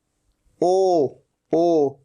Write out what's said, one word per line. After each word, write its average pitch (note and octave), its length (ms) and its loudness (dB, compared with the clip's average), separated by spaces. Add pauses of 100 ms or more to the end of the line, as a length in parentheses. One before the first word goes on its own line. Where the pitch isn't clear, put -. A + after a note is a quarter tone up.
(600)
ओ, F3+ 540 0 (380)
ओ, D#3+ 520 0